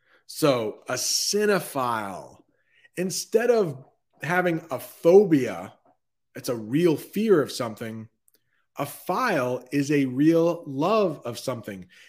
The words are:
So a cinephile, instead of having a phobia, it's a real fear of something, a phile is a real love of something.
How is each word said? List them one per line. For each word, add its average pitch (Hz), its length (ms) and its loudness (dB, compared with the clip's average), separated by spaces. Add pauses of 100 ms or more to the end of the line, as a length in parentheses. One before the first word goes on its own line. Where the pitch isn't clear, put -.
(280)
So 123 600 0
a 127 60 -4
cinephile, 123 1500 -2 (520)
instead 214 540 -2
of 175 340 0 (380)
having 175 480 0
a 123 100 -6
phobia, 139 960 2 (640)
it's - 140 -8
a 123 60 -2
real 139 400 2
fear 196 460 2
of 120 100 -2
something, 110 560 -8 (720)
a 143 60 -2
phile 160 880 -2
is 143 180 0
a 143 140 4
real 160 600 2
love 165 600 0
of 120 120 -8
something. 104 500 -8 (220)